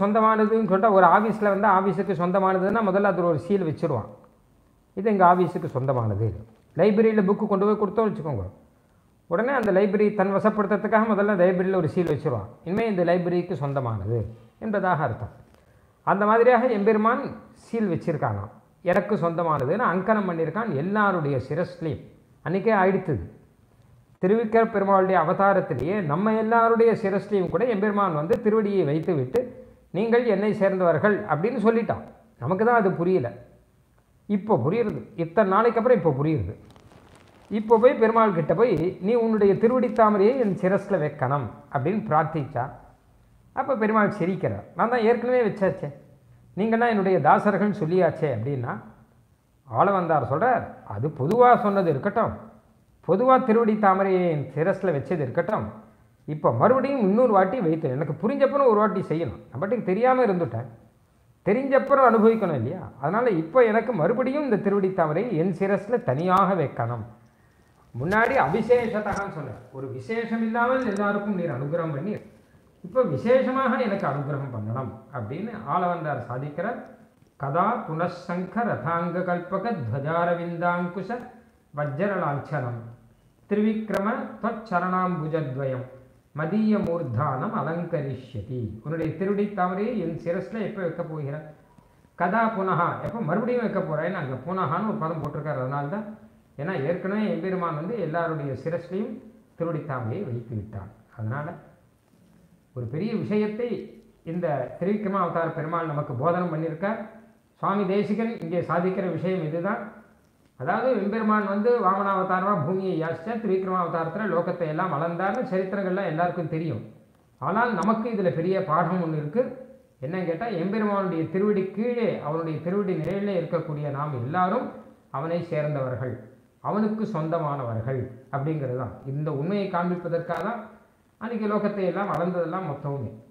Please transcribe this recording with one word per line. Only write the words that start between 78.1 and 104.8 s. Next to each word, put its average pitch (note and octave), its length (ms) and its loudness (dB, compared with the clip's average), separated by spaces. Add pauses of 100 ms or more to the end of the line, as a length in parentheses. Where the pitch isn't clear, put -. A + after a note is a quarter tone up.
ரதாங்க E3+ 600 -2
கல்பக F#3+ 500 -2
துவஜாரவிந்தாங்குஷ E3+ 1300 -2 (680)
வஜ்ர C3+ 320 -2 (140)
லாஞ்சனம் C3+ 540 -4 (720)
திரிவிக்ரம G#3 580 0 (340)
त्वच्चरणाम्बुजद्वयम् D#3 1400 -2 (540)
மதீய G#3 460 2
மூர்தானம் C#3+ 760 -2
அலங்கரிஷ்யதி. C#3 1000 -6 (220)
உன்னுடைய D#3+ 260 -4 (100)
திருவடி G3+ 260 0 (140)
தாமரையை F#3 340 -2 (120)
என் E3 200 -6
சிரஸ்ல F#3 420 -6
எப்ப - 180 -10
வைக்க E3 260 -6
போகிறாய்? D3+ 360 -8 (720)
கதா G#3 220 2 (140)
புனகா, F3 300 0 (180)
எப்ப A3+ 140 -8 (100)
மறுபடியும் A3+ 360 0
வைக்க F#3 160 -2
போறாய்ன்னு D#3 400 -4
அங்க C3 140 -6 (100)
புனகான்னு F#3 460 -2
ஒரு - 120 -4
பதம் D#3+ 200 -4
போட்டிருக்காரு. D3 420 -6
அதனால்தான், C#3+ 400 -6 (560)
ஏன்னா F3+ 140 -4 (140)
ஏற்கனவே G3 440 -2
எம்பெருமான் E3+ 480 -4
வந்து G3+ 140 -6 (100)
எல்லாருடைய D3+ 480 -4 (100)
சிரஸ்லையும் F#3 500 -6 (440)
திருவடி D#3+ 240 -4 (100)
தாமரையை B2+ 380 -6
வைத்து A#2+ 300 -8
விட்டான். G2 300 -12 (280)
அதனால C3 300 -6 (1300)
ஒரு A#2 160 -8
பெரிய G3+ 180 -4 (120)
விஷயத்தை G#3+ 460 -2 (640)
இந்த F3 160 -4 (320)
திரிவிக்ரமாவதார F#3 680 -2 (100)